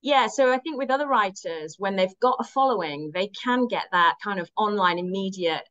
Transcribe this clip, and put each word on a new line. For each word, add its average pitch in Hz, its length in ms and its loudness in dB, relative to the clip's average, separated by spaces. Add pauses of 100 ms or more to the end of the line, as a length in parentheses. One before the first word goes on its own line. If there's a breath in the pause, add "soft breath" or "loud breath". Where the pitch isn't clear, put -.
yeah, 254 260 4
so 254 240 2
I 254 80 2
think 302 180 -8
with 254 140 -2
other 285 160 0
writers, 185 680 -2
when 196 180 -2
they've 190 260 0
got 254 180 2
a 233 40 -2
following, 170 720 -2
they 190 160 -2 (140)
can 247 240 2
get 190 240 -4
that 175 320 4
kind 196 160 -4
of 170 160 -8
online 202 440 2
immediate 185 720 -2